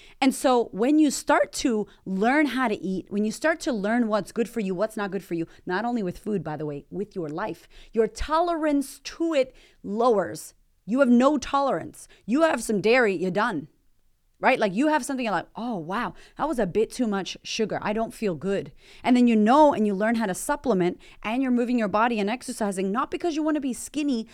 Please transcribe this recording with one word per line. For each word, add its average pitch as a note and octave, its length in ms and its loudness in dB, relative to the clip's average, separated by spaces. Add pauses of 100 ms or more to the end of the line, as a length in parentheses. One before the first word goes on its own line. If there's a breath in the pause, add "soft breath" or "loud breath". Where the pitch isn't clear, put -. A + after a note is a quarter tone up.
(220 soft breath)
And C4+ 120 4
so B3 380 2
when C4 280 2
you D4 120 6
start - 420 2
to G#3+ 340 0 (180 soft breath)
learn A#3 420 2
how B3 220 -2
to G#3+ 120 -4
eat, F#3 280 -6
when G3+ 160 -2
you A3 60 -2
start D#4+ 300 -2
to D4 120 -2
learn A3 340 0
what's G#3 240 -2
good A3+ 160 -2
for A#3 140 -6
you, F#3+ 120 -2
what's G3+ 220 -4
not G3+ 160 -6
good F#3+ 120 -6
for - 100 -8
you, E3 140 -4 (180 soft breath)
not F#3 180 -4
only A#3+ 180 -4
with F3 160 -6
food, G3+ 260 -4
by D3+ 120 -8
the D3+ 100 -8
way, C#3+ 240 -8
with G3+ 260 -8
your D#3+ 140 -6
life, E3 380 -8 (240 soft breath)
your A3 160 2
tolerance D4+ 920 0
to E4 340 -4
it C4 200 2 (300 soft breath)
lowers. G3+ 720 0 (320)
You A#3 140 0
have C4 100 6
no B3+ 280 6
tolerance. C4 720 -4 (180 soft breath)
You C#4 180 2
have C#4+ 200 0
some G#3+ 160 0
dairy, A3 360 4
you're F3+ 160 -2
done. G3 360 -2 (760)
Right? B3 160 4
Like, G3 160 0
you D4 140 2
have D4+ 160 0
something, C4 180 -6
you're A3 80 -4
like, E3+ 240 -2
"Oh, A3+ 220 -6
wow, F3+ 380 -8 (220 loud breath)
that C#4+ 120 -2
was B3 100 -4
a G3 80 2
bit G#3+ 240 0
too B3 160 -2
much G3 360 -4
sugar. F3+ 380 -6
I G#3 120 -4
don't A3+ 200 -6
feel F#3+ 220 -4
good." D#3 380 -6 (280 loud breath)
And B3 140 4
then B3 100 6
you A#3 120 6
know, C4 360 6
and G#3+ 140 0
you G3+ 80 0
learn A3 200 0
how A3+ 100 -2
to F#3 80 -2
supplement, F#3+ 640 0 (240 loud breath)
and A#3 180 -4
you're C4 80 -2
moving A#3+ 300 0
your G#3+ 80 0
body G#3+ 320 0
and G3+ 100 -2
exercising, G3+ 640 -4
not C4 180 -4
because D#4 280 -4
you D#4 40 -2
wanna D4+ 200 -2
be C4 100 -4
skinny, B3+ 640 -4